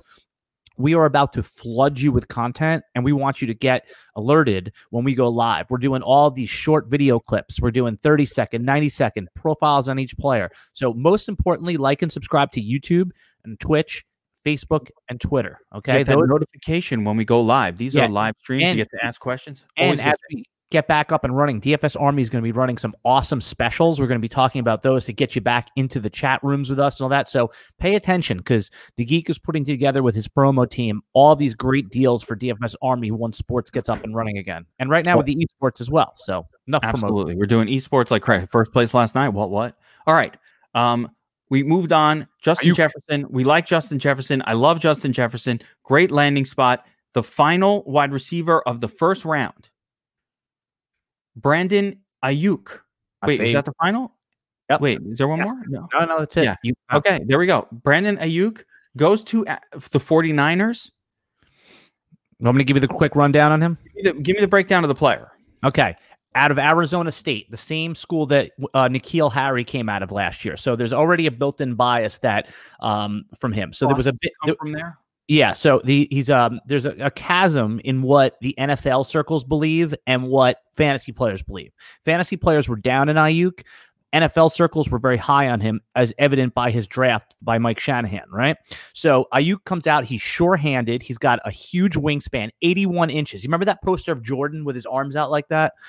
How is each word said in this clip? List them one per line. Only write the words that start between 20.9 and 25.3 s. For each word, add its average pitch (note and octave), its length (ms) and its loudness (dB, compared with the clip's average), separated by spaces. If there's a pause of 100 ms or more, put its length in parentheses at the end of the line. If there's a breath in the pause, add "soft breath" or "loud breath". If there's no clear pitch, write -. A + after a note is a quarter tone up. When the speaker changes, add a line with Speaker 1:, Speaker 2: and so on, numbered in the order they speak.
Speaker 1:
up D3+ 100 0
and B2+ 140 -2
running, C#3 240 0
D C#3+ 120 2
F D3+ 120 0
S C#3+ 100 -2
Army C#3+ 260 2
is A2+ 80 0
gonna A#2+ 120 -2
be A2+ 100 -2
running B2 260 0
some A2 160 -6 (120)
awesome B2+ 340 2
specials. C#3+ 600 0
We're C3 60 0
gonna A#2+ 120 0
be A2+ 80 -4
talking C3 320 0
about A2+ 220 0
those C3 240 0
to A2+ 80 -8
get C3+ 200 -2